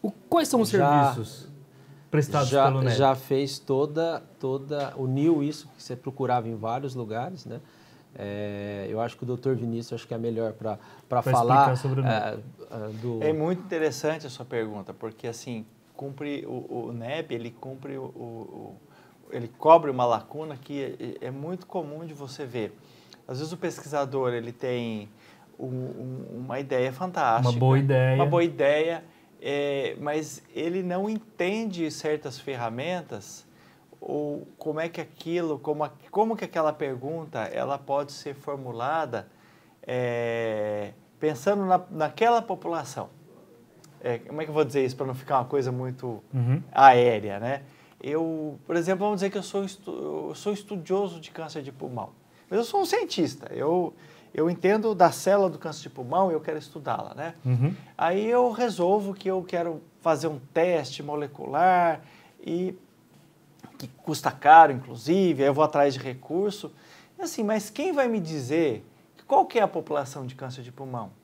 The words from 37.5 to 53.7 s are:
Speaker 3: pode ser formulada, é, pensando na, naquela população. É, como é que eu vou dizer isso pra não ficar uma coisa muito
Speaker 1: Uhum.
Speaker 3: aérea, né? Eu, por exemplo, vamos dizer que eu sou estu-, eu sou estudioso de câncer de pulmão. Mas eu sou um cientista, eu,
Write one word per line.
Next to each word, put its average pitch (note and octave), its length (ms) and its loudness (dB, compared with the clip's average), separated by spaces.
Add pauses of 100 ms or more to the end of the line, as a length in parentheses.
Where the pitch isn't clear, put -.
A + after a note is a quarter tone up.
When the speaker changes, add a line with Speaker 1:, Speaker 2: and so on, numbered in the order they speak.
Speaker 3:
pode C#3 340 -4
ser - 220 -12
formulada, C3+ 920 -4 (760)
é, A2+ 880 -2 (280)
pensando G3 460 0
na, F#3 160 4 (100)
naquela A3 500 2
população. E3 680 -8 (920)
É, B2 140 -2
como D3+ 240 -10
é D#3 40 -6
que D3+ 40 -10
eu D3+ 60 -8
vou D3+ 100 4
dizer C3+ 180 2
isso C3 120 -2
pra C#3 100 -4
não C3 80 -4
ficar C3 260 -2
uma B2 60 0
coisa B2+ 260 0
muito B2+ 520 -8 (100)
Speaker 1:
Uhum. B2+ 280 2 (100)
Speaker 3:
aérea, A#2+ 680 8
né? C3+ 220 -4 (400)
Eu, D#3 640 -4
por E3 100 -4
exemplo, F3+ 300 0
vamos G#3 120 0
dizer G3 120 0
que G3+ 80 -6
eu F#3 60 -6
sou G3 200 -4
estu-, D3+ 680 -8
eu D3+ 60 -8
sou - 180 -4
estudioso F#3 680 -4
de D#3 100 -18
câncer D#3 320 -10
de C3+ 100 -12
pulmão. C3 380 -10 (400)
Mas F#3+ 80 0
eu A#3 80 0
sou G4+ 160 0
um F4 40 2
cientista, F#3 680 -2
eu, D#3+ 400 0 (400)